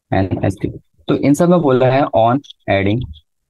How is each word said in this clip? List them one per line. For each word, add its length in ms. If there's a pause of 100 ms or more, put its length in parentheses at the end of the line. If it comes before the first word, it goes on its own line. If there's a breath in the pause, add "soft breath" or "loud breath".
(140)
एन 320
एच 80
थ्री। 160 (380)
तो 80
इन 180
सब 160
में 120
बोला 260
है 140
on 380 (300)
adding 320 (480)